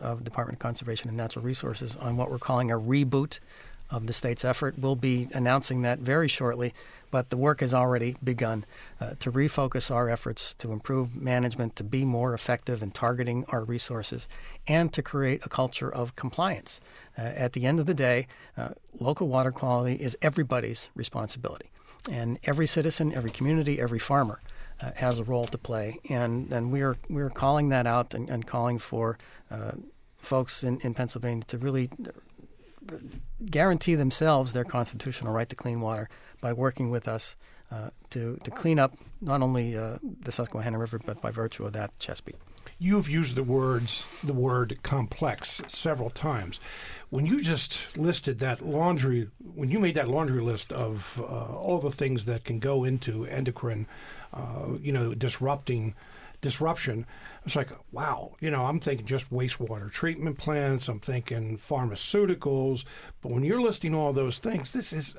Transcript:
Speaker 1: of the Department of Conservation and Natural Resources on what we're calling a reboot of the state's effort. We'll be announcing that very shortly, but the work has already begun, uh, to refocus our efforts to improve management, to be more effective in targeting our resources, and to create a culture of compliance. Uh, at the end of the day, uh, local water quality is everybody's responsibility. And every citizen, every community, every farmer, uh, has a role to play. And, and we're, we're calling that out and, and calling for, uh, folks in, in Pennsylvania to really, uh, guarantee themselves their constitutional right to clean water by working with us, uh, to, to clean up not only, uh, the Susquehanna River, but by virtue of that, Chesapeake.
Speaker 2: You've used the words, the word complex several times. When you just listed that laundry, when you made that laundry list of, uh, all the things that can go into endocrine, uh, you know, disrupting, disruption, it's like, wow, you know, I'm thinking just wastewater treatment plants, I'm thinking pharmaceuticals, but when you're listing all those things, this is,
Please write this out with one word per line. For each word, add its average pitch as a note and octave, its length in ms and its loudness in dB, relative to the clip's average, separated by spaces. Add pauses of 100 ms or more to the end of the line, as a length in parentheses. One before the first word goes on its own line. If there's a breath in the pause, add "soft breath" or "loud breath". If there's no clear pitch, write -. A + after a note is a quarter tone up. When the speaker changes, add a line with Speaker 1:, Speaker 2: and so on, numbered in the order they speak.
Speaker 1:
of A#2 160 -4
the A#2+ 60 -8
Department A#2+ 320 -4
of - 40 -16
Conservation A#2+ 480 -4
and A2+ 80 -4
Natural A2+ 280 -4
Resources B2 520 -4
on A#2+ 200 -2
what B2 140 0
we're B2+ 80 -2
calling B2 320 2
a A#2 80 4
reboot C3+ 600 2 (500 soft breath)
of A2+ 200 -4
the A#2+ 40 -2
state's A#2+ 320 -2
effort. B2+ 320 0
We'll C3+ 200 2
be B2 360 2
announcing B2+ 500 4
that B2 180 2
very C#3 280 4
shortly, A#2+ 460 0 (360 loud breath)
but B2+ 200 0
the B2 60 0
work C#3+ 240 4
has B2+ 120 2
already B2 500 4
begun, A#2 440 0 (340 loud breath)
uh, A2 200 -6
to C3 100 -2
refocus C3+ 640 2
our A#2+ 160 4
efforts - 440 -2
to A2+ 180 -6
improve B2 420 0
management, B2 640 2
to G#2 80 -6
be C3 200 2
more B2 300 2
effective A#2 480 -2
in G2 80 -4
targeting A#2+ 580 0
our A#2 140 0
resources, A#2+ 640 -4 (400 loud breath)
and E3 260 4
to - 100 0
create C3+ 440 0
a - 20 -10
culture C3 400 0
of B2 280 -4
compliance. D#3+ 640 -2 (360 soft breath)
Uh, A#2+ 60 -6
at B2 300 -2
the B2 120 0
end C#3+ 140 6
of D3+ 80 2
the F3+ 80 2
day, B2+ 320 4 (320 soft breath)
uh, A#2+ 120 -4 (280)
local D3 300 2
water C3 240 4
quality B2 420 2
is B2 260 -4
everybody's B2+ 760 0
responsibility. - 760 -6 (400 soft breath)
And A#2+ 340 -2
every D3 220 4
citizen, D#3 480 2
every A#2 160 -2
community, D3 500 2
every A#2+ 200 2
farmer, C3+ 400 2 (400 soft breath)
uh, B2+ 160 -6
has B2 220 2
a A#2 60 -2
role A#2+ 220 0
to A#2 120 -4
play. A2 400 -4 (100)
And, A#2+ 440 0
and A#2+ 180 0
we're, C#3 260 2 (120)
we're C#3+ 220 0
calling C#3+ 400 4
that B2+ 160 4
out A#2+ 280 2
and, A#2 140 -4
and A2+ 180 -4
calling A#2+ 320 0
for, A2+ 400 -2 (320 soft breath)
uh, G#2+ 220 -6 (440)
folks - 460 0
in, B2+ 180 0
in A#2+ 140 -2
Pennsylvania A#2+ 500 -2
to - 140 -6
really, C3 300 0 (180)
uh, - 920 -16 (480)
guarantee E3+ 500 6
themselves C3+ 560 4
their B2 120 2
constitutional A#2+ 680 -2
right A2+ 160 2
to B2+ 80 -10
clean A#2 240 -2
water A2 280 -2 (320 soft breath)
by A#2+ 120 -2
working B2+ 380 0
with A#2+ 180 -2
us, - 260 -4 (380 soft breath)
uh, A2 180 -8 (200)
to, A#2 340 -4
to - 80 -8
clean D#3+ 260 4
up C3+ 180 4 (240)
not C#3 220 2
only, B2 340 2
uh, A2+ 220 -4 (240)
the B2+ 80 -6
Susquehanna A2+ 480 -2
River, A2+ 260 -4
but A2 160 -8
by A2 120 -4
virtue A2+ 320 -4
of G#2 80 -4
that, G#2 260 -6
Chesapeake. - 380 -10 (420 loud breath)
Speaker 2:
You've F#3 300 4
used D3 260 2
the C3 80 2
words, B2 640 2 (160)
the C#3+ 120 0
word B2 480 2
complex B2+ 840 -2
several B2 440 -2
times. A#2 500 -4 (480 loud breath)
When C3+ 160 2
you A#3 160 4
just - 560 -2
listed D#3 440 2
that B2+ 240 0
laundry, C3 640 2 (260)
when C3+ 160 -2
you F#3+ 80 4
made F3+ 160 4
that C#3 140 2
laundry C3 320 2
list A#2 320 -2
of, A2 480 -4
uh, A#2 360 -6
all F3+ 220 2
the C#3+ 120 0
things C3 360 0
that A#2 180 -2
can A#2 140 -2
go C3+ 260 2
into B2 400 -2
endocrine, B2 640 -2 (480 loud breath)
uh, C#3 460 -6
you C#3+ 120 -2
know, A#2+ 220 2
disrupting, B2 800 -2 (460 soft breath)
disruption, C3+ 640 0 (400 loud breath)
it's C3+ 80 -4
like, C#3 160 0 (220)
wow, C#3 480 -4
you D#3+ 100 0
know, C3 160 2
I'm D3+ 140 0
thinking B2+ 260 -2
just B2+ 260 -2
wastewater A2 580 -2
treatment D#3+ 460 -2
plants, C#3 520 0
I'm A2 100 -4
thinking A2+ 580 -4
pharmaceuticals, C3+ 1300 2 (380 loud breath)
but C3 80 -6
when B2 140 2
you're G#3+ 160 4
listing G3 340 2
all D3+ 180 4
those C3 260 2
things, F3+ 340 -2
this - 200 -4
is, D#3 260 -4